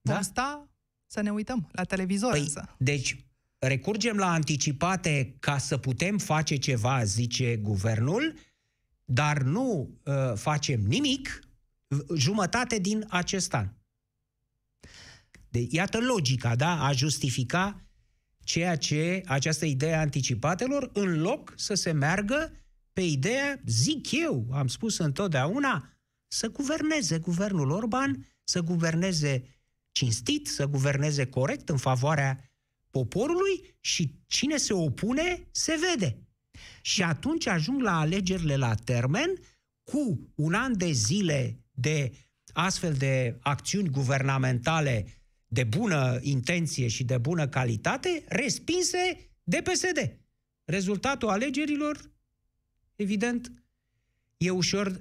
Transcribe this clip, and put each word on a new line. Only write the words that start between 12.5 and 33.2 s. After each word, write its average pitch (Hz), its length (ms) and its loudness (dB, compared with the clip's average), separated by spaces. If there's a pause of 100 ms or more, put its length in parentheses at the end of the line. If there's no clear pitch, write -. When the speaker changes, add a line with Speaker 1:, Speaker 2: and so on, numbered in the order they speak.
Speaker 2:
din 208 300 0
acest 180 460 -2
an. 107 140 0 (1800)
De, 120 220 0
iată 190 300 0
logica, 135 560 0
da? 151 300 0
A 143 60 2
justifica 147 880 -2 (560)
ceea 170 380 0
ce, 170 500 0
această 147 380 0
idee 151 300 0
a 160 60 2
anticipatelor, 160 920 -2
în 185 280 0
loc 226 360 -2
să - 180 -4
se 170 180 0
meargă 202 600 0 (400)
pe - 80 -4
ideea, 214 680 0
zic 131 460 0
eu, 226 400 0
am 135 140 0
spus 208 320 -4
întotdeauna, 175 960 0 (380)
să - 180 -4
guverneze 285 680 -2
guvernul 170 520 0
Orban, 254 560 -2 (180)
să - 160 -2
guverneze 165 840 0 (480)
cinstit, 202 540 0
să - 200 -2
guverneze 143 600 0
corect, 139 420 -2
în 160 80 0
favoarea 135 760 0 (400)
poporului 330 880 0